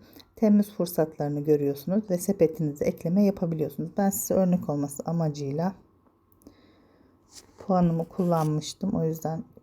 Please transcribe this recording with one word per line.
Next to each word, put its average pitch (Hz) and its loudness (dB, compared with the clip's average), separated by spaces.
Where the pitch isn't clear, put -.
Temmuz 208 4
fırsatlarını 156 -2
görüyorsunuz 147 0
ve 175 0
sepetinize 160 0
ekleme 170 2
yapabiliyorsunuz. 165 -2
Ben 196 2
size - -4
örnek 180 2
olması 143 -4
amacıyla 160 -2
puanımı 170 0
kullanmıştım. 160 -2
O - 0
yüzden 160 -4